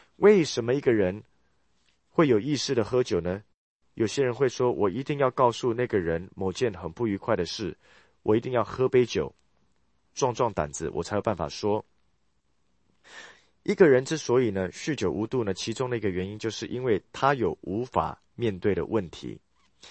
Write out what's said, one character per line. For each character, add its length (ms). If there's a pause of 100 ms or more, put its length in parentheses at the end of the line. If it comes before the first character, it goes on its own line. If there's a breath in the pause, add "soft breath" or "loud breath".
(160 soft breath)
为 260
什 220
么 100
一 60
个 120
人 300 (840)
会 180
有 140
意 160
识 180
的 80
喝 200
酒 180
呢？ 220 (520)
有 120
些 180
人 100
会 140
说 240
，“我 160
一 140
定 160
要 120
告 220
诉 220
那 120
个 120
人 360
某 180
件 200
很 180
不 160
愉 120
快 180
的 80
事， 320 (460 soft breath)
我 120
一 60
定 120
要 120
喝 240
杯 160
酒， 300 (800)
壮 180
壮 200
胆 200
子， 180
我 120
才 140
有 60
办 140
法 120
说。” 360 (1800 loud breath)
一 120
个 140
人 160
之 120
所 240
以 100
呢， 200
酗 240
酒 160
无 160
度 180
呢， 80
其 220
中 160
的 80
一 20
个 80
原 180
因 120
就 100
是 180
因 180
为 180 (100)
他 220
有 260
无 240
法 380 (120)
面 240
对 160
的 120
问 240
题， 280 (520 loud breath)